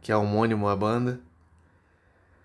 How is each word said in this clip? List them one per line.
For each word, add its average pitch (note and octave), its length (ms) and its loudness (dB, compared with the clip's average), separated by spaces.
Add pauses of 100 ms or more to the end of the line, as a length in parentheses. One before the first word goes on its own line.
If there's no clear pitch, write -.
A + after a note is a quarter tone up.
que A2 120 -4
é - 20 2
homônimo G#2 540 2
à G2+ 80 2
banda. B2 420 -2 (1300)